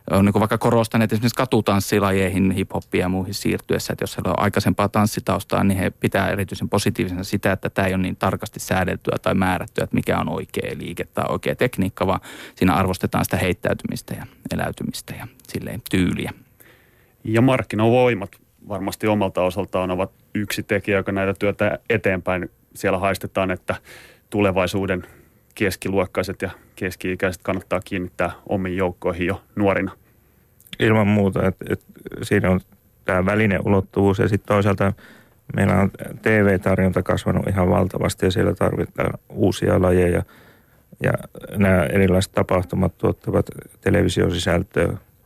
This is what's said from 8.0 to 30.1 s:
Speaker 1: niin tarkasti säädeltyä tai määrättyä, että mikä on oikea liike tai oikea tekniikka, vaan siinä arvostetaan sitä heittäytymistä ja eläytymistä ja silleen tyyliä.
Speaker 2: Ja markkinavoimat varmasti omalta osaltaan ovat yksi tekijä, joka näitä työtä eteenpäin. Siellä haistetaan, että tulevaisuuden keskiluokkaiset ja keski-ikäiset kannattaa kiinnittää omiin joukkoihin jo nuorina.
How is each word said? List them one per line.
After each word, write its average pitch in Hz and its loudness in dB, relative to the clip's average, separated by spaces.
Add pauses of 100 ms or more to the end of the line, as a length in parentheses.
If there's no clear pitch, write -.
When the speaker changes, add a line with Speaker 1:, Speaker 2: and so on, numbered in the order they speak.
Speaker 1:
niin 92 -2
tarkasti - -4
säädeltyä 90 -2
tai 95 -2
määrättyä, 92 -2
että - -4
mikä - 0
on 87 -4
oikea - -8
liike - -8
tai - -6
oikea - -4
tekniikka, - -2
vaan 95 0 (360)
siinä - 2
arvostetaan 95 0
sitä - -4
heittäytymistä - -4
ja - -10 (280)
eläytymistä - -6
ja - -14 (200)
silleen - -10 (100)
tyyliä. - 0 (920)
Speaker 2:
Ja 110 2
markkinavoimat 117 2 (320)
varmasti 98 -4
omalta 104 0
osaltaan 92 -2
ovat 92 -2 (240)
yksi 104 -4
tekijä, 101 0
joka 95 -2
näitä 98 0
työtä 101 0 (100)
eteenpäin. 92 -2 (260)
Siellä 95 0
haistetaan, 95 -2
että 92 -4 (540)
tulevaisuuden 95 0 (480)
keskiluokkaiset 95 -2
ja 92 -6 (240)
keski-ikäiset 92 -6
kannattaa 90 -4
kiinnittää 90 -6 (180)
omiin 92 -2
joukkoihin 90 -2
jo 95 -6 (120)
nuorina. 95 0 (880)